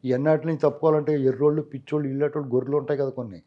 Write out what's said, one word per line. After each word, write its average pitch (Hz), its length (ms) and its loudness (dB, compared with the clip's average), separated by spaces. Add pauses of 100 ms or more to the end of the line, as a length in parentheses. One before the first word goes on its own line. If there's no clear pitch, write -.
ఈ 127 80 0
అన్నిటి 151 340 2
నుంచి 160 120 -2
తప్పుకోవాలంటే 151 640 2
ఎర్రోళ్ళు, 147 400 2
పిచ్చోళ్ళు, 147 460 -4
ఇల్లేటోళ్ళు, 143 400 -2
గొర్రెలు 127 280 0
ఉంటాయి 143 240 -2
కదా 139 100 0
కొన్ని 113 360 -10